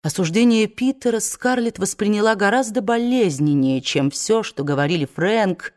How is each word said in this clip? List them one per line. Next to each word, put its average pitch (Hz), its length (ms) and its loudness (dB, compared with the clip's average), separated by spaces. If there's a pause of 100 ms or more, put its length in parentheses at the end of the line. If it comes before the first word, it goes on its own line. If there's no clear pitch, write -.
Осуждение 214 640 2
Питера 247 520 -2
Скарлетт 240 580 -2
восприняла 208 580 0
гораздо 220 460 0
болезненнее, 151 1000 0
чем 139 280 0
всё, 220 340 0
что - 200 -8
говорили 143 420 0
Фрэнк 190 720 -2